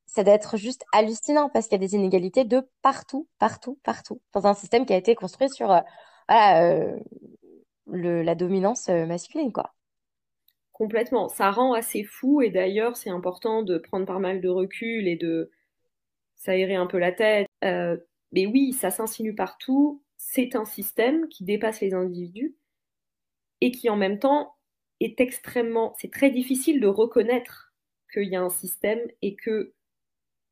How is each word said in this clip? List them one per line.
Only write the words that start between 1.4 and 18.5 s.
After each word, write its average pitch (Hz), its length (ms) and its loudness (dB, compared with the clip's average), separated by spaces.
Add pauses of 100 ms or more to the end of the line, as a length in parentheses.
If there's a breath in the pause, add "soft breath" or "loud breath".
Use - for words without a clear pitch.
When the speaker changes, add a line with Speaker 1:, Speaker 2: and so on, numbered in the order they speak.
Speaker 1:
parce - 180 -2
qu'il 202 120 0
y - 20 -6
a 190 60 0
des 190 80 -2
inégalités 190 480 2
de 254 240 0 (140)
partout, 269 480 -2 (100)
partout, 220 440 -4
partout. - 380 -10 (120)
Dans 202 120 0
un 202 80 6
système 233 320 0
qui - 60 -2
a 190 60 4
été 226 180 2
construit 247 340 -2
sur, 233 220 -2
euh, 175 80 8 (480 loud breath)
voilà, 190 420 6
euh, - 300 0 (880)
le, 170 340 -2
la 170 140 0
dominance, 190 540 0
euh, 170 160 2
masculine, 196 480 -6
quoi. - 200 -6 (1000)
Speaker 2:
Complètement. 226 560 -2
Ça 196 200 2
rend 247 240 2
assez 226 300 -4
fou 277 380 0
et 226 80 4
d'ailleurs, 196 480 0
c'est - 120 -10
important 185 540 -4
de 180 140 -2
prendre 185 280 -6
pas 190 140 -6
mal 190 220 -2
de 180 80 -2
recul 190 580 -4
et 170 80 0
de 165 340 -4 (840)
s'aérer 190 400 -2
un 180 120 0
peu 190 100 -4
la 175 160 2
tête. 214 340 2 (160)
Euh, 175 320 -2 (380)
mais 185 120 2
oui, 254 280 2